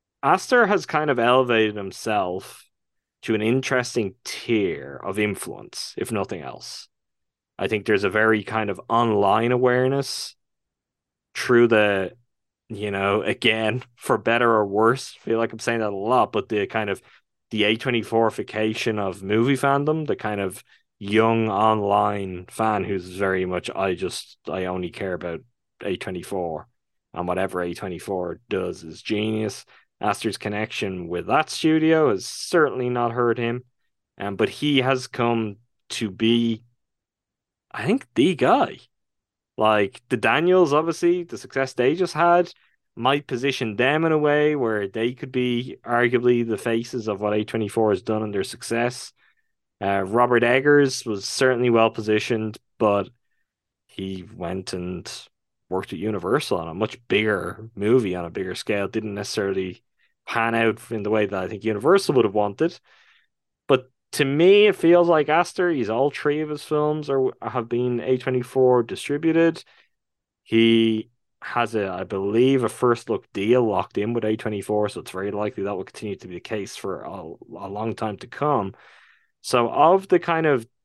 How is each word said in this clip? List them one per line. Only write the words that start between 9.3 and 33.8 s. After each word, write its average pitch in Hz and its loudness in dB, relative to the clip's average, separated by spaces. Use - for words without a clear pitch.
awareness 127 0
through 120 6
the, 104 2
you 104 -8
know, 101 0
again, 110 0
for - 0
better 117 2
or 110 4
worse, 110 0
I - -20
feel 113 0
like 113 -2
I'm 113 -10
saying 117 -2
that 107 -2
a 101 -6
lot, 110 2
but 104 -4
the 104 0
kind 107 -4
of 95 -4
the 107 0
A 110 4
twenty-four-ification 110 -2
of 95 -6
movie 113 2
fandom, 143 0
the 120 -2
kind 107 -6
of 95 -6
young 110 2
online 101 0
fan 107 -2
who's 92 -6
very 95 -2
much, 90 -6
"I 95 -2
just, - -8
I 92 -4
only 90 -6
care 95 -6
about 85 -8
A 92 -4
twenty-four, 87 -8
and 87 -4
whatever 92 -2
A 87 -6
twenty-four 90 -8
does 90 -6
is 82 -16
genius." 110 -4
Aster's 101 -2
connection 104 -4
with 85 -4
that 139 0
studio 160 2
has 95 -4
certainly 131 0
not 120 -2
hurt 120 0
him, 120 -2